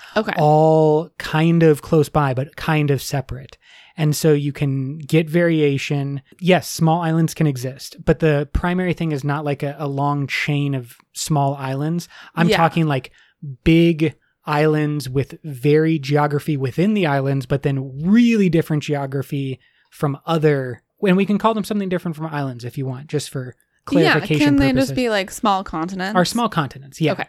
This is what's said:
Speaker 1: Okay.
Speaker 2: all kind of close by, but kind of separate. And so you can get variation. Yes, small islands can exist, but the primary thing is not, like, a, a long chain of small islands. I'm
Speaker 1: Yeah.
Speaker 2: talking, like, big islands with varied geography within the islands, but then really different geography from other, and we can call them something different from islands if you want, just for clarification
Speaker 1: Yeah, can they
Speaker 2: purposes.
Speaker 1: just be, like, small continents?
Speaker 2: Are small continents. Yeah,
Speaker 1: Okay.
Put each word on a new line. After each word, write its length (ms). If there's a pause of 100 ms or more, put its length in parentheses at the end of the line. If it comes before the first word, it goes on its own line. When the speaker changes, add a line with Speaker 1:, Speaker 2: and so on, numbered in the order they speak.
(160)
Speaker 1:
Okay. 200
Speaker 2:
all 720 (100)
kind 460
of 180
close 260
by, 260
but 200
kind 380
of 100
separate. 560 (380)
And 180
so 180
you 200
can 460
get 320
variation. 880 (200)
Yes, 280
small 320
islands 340
can 120
exist, 580
but 160
the 320
primary 400
thing 200
is 120
not, 200
like, 200
a, 140
a 100
long 400
chain 460
of 220 (160)
small 440
islands. 520 (280)
I'm 120
Speaker 1:
Yeah. 80
Speaker 2:
talking, 300
like, 240 (540)
big 500 (320)
islands 600
with 360
varied 580
geography 540
within 380
the 120
islands, 400
but 160
then 420
really 440
different 340
geography 760 (320)
from 360
other, 560 (240)
and 100
we 100
can 120
call 160
them 100
something 240
different 280
from 100
islands 380
if 140
you 80
want, 220
just 220
for 240 (320)
clarification 540
Speaker 1:
Yeah, 60
can 100
they 140
Speaker 2:
purposes. 180
Speaker 1:
just 80
be, 120
like, 220
small 320
continents? 540
Speaker 2:
Are 80
small 240
continents. 520
Yeah, 120
Speaker 1:
Okay. 160